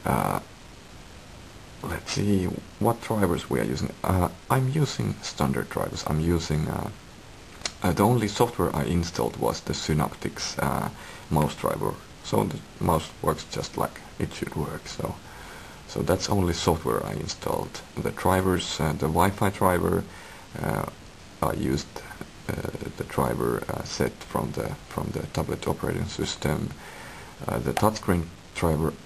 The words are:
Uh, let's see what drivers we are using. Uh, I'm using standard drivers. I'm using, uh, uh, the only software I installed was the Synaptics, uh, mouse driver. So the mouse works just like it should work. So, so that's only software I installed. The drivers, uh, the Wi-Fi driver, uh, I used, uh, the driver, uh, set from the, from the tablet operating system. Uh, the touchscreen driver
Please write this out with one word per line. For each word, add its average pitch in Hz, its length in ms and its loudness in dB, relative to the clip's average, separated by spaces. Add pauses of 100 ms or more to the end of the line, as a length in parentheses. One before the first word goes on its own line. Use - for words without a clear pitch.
Uh, 50 360 2 (1400)
let's - 300 -4
see 98 320 4 (340)
what - 220 4
drivers 95 460 2
we 62 120 2
are 53 40 2
using. - 280 0 (120)
Uh, 90 260 4 (200)
I'm 131 200 4
using 135 520 2
standard 67 480 0
drivers. - 380 -2
I'm 78 120 4
using, 80 480 2
uh, - 220 -2 (920)
uh, 90 100 6
the 101 100 6
only 113 240 8
software 110 480 4
I 73 100 2
installed 82 520 2
was - 240 2
the - 120 -2
Synaptics, - 840 0
uh, 69 320 0 (400)
mouse 76 260 4
driver. - 380 0 (300)
So 107 220 2
the - 120 -2 (220)
mouse 85 280 4 (140)
works 80 300 0
just - 260 -4
like - 240 -2 (160)
it - 160 -2
should - 220 -6
work. 73 320 -4
So, - 280 -4 (720)
so - 140 -2
that's 80 280 2
only 92 240 4
software 80 520 2
I 50 80 -4
installed. - 680 -4 (140)
The - 140 -2
drivers, 92 680 2
uh, 76 140 4
the 76 140 0
Wi-Fi 98 440 4
driver, 90 520 4 (560)
uh, 52 260 0 (580)
I - 100 2
used, - 340 0 (600)
uh, - 60 -2 (440)
the - 80 -4
driver, 60 640 2
uh, - 140 -2
set - 280 0
from - 400 -4
the, - 160 -2 (200)
from - 260 -2
the - 200 -2
tablet - 340 -2
operating - 380 0
system. - 640 -2 (800)
Uh, - 100 0
the - 160 0
touchscreen 101 520 4 (280)
driver 80 400 2 (120)